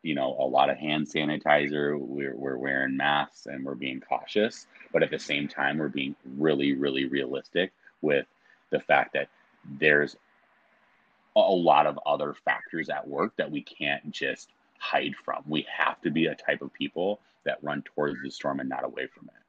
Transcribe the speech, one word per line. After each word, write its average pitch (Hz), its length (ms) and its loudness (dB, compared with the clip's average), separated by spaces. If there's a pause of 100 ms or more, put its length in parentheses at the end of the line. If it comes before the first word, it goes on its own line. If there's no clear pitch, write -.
you 78 140 -2
know, 67 240 -2
a 67 80 2
lot 67 220 4
of 65 80 -2
hand 76 300 -2
sanitizer. 73 920 0
We're, 67 360 -6
we're 67 220 -6
wearing 67 400 -2
masks 71 480 0
and 67 200 -8
we're 67 100 -6
being 65 260 -6
cautious, - 640 -2 (280)
but 82 100 6
at 80 80 2
the 73 80 -4
same 71 280 -2
time, 71 300 0
we're 76 120 -2
being 69 260 -4 (220)
really, 71 360 4
really 67 320 0
realistic 69 680 -2 (280)
with 71 240 2 (440)
the 76 100 0
fact - 340 2
that 69 140 -2 (500)
there's 73 380 4 (1200)
a, 107 40 10
a - 20 8
lot 82 440 6
of 73 200 0
other 73 280 0 (120)
factors 76 440 -4
at 71 180 -6
work 76 300 -2
that 76 140 -2
we - 100 -6
can't 71 500 -4
just - 380 -6 (280)
hide 69 460 -2
from. - 240 -6
We 76 220 -2
have - 320 0
to 85 80 -2
be 80 180 2
a 76 80 -2
type - 260 -4
of 71 120 -12
people 87 460 -4 (260)
that 73 160 -2
run 73 200 -4
towards 71 420 -4
the 65 80 -8
storm 69 300 -4
and 65 80 -6
not 64 160 -4
away 65 220 -6
from - 200 -20
it. - 60 -20 (160)